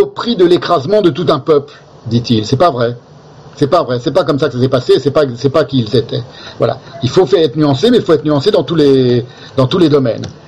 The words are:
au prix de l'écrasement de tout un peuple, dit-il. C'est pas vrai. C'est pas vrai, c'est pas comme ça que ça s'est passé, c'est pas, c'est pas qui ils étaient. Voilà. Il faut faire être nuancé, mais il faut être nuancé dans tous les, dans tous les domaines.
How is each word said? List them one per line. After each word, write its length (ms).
au 40
prix 320
de 80
l'écrasement 560
de 80
tout 180
un 120
peuple, 340
dit-il. 400
C'est 100
pas 160
vrai. 240
C'est 100
pas 140
vrai, 180
c'est 120
pas 120
comme 140
ça 100
que 60
ça 60
s'est 100
passé, 300
c'est 120
pas, 120
c'est 140
pas 160
qui 140
ils 160
étaient. 260
Voilà. 180
Il 80
faut 160
faire 180
être 120
nuancé, 340
mais 80
il 60
faut 100
être 100
nuancé 280
dans 100
tous 140
les, 500
dans 80
tous 140
les 100
domaines. 360